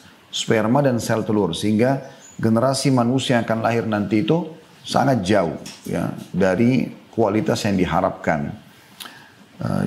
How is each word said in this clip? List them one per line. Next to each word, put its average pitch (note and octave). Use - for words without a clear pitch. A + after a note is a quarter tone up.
sperma A2+
dan B2
sel A2
telur. G#2
Sehingga G#2+
generasi B2+
manusia B2
yang A2+
akan A2+
lahir A2+
nanti G#2
itu E3
sangat B2
jauh F#2
ya, -
dari F#2+
kualitas A2
yang G2
diharapkan. E2
Eh, G1+